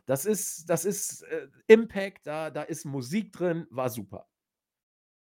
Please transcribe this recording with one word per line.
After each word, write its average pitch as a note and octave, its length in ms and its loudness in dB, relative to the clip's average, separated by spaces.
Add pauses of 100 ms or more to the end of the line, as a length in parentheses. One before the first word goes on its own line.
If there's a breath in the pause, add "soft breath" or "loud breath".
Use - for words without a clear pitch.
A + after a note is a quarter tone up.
Das C#3 200 0
ist, - 440 -2
das E3+ 160 2
ist, - 380 -4
äh, C#3 240 -8 (180)
Impact, G#3+ 600 4
da, D#3 240 -6
da D3 100 -6
ist - 240 -8
Musik C#3 480 -4
drin, E3+ 380 0
war B2+ 180 -2
super. G#2+ 400 -10 (960)